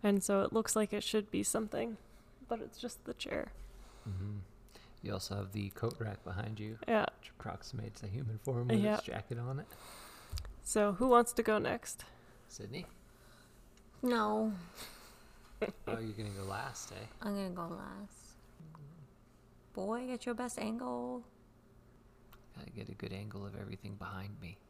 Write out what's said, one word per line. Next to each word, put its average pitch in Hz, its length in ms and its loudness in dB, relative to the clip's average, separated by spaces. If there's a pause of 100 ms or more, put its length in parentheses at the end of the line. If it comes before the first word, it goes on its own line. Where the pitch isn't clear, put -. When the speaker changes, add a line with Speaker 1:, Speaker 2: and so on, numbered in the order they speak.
Speaker 1:
and 202 200 6
so 196 200 6
it - 100 4
looks 220 220 4
like 214 180 4
it 214 120 -2
should 214 260 0
be 202 140 2
something, 220 520 0 (520)
but 226 120 -2
it's - 180 -10
just - 260 -8
the - 100 -6
chair. - 380 -4 (560)
Speaker 2:
Mm-hmm. 101 300 -4 (640)
You - 100 -2
also 98 240 -2
have 98 160 -2
the 101 180 -2
coat - 300 -2
rack 107 240 -4
behind 107 340 -4
you, 107 200 -6 (100)
Speaker 1:
Yeah. 214 180 6 (140)
Speaker 2:
which - 100 -16
approximates - 720 -8
a 101 60 -6
human 110 300 -2
form 123 300 0
with 117 120 6
Speaker 1:
Yeah. 208 160 6
Speaker 2:
its - 80 0
jacket - 340 -4
on 131 220 -2
it. - 60 -10 (1000)
Speaker 1:
So 208 300 6
who 240 120 4
wants 240 280 12
to 233 100 4
go 214 140 8
next? - 460 0 (440)
Speaker 2:
Sydney? 120 380 -8 (1160)
Speaker 3:
No. 220 500 4 (1300)
Speaker 2:
Oh, 113 120 0
you're 113 140 -2
gonna 104 180 -4
go 98 140 -6
last, 107 480 -4
eh? 101 140 -8 (160)
Speaker 3:
I'm 208 120 0
gonna 196 160 0
go 175 180 -4
last. - 680 -10 (1400)
Boy, 226 320 -2
get 254 200 -4
your 247 80 0
best 240 240 -2
angle. 240 680 -2 (1300)
Speaker 2:
Gotta - 140 -12
get - 180 -8
a - 60 -8
good - 180 -6
angle 101 340 -6
of 101 100 -8
everything 104 380 -6
behind 98 460 -8
me. 92 180 -10 (120)